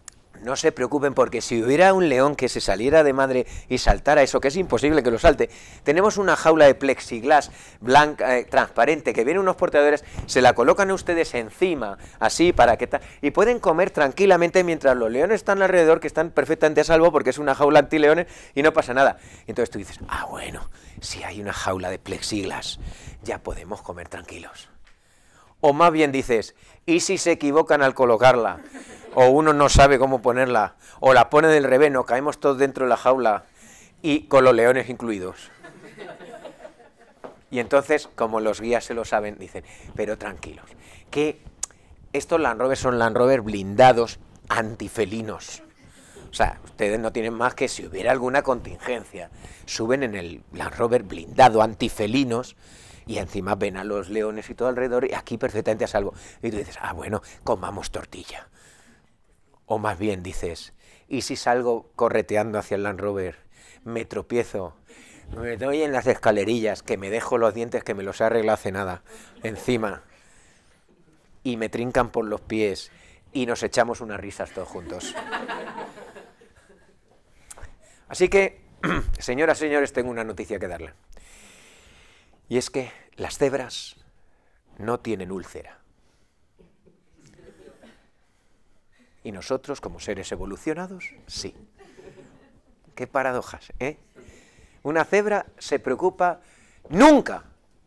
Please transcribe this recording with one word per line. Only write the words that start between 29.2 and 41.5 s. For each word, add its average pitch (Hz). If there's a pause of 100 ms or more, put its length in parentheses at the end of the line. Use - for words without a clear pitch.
uno 151
no 143
sabe 139
cómo 131
ponerla, 120 (240)
o 131
la 120
pone 156
del 151
revés, 135
nos 127
caemos 131
todos 139
dentro 131
de 127
la 113
jaula, 120 (560)
y 156
con 135
los 127
leones 120
incluidos". 104 (2000)
Y 127
entonces, 139
como 113
los 107
guías 113
se 120
lo 113
saben, 104
dicen, 92 (320)
"Pero 107
tranquilos, - (440)
que 151 (720)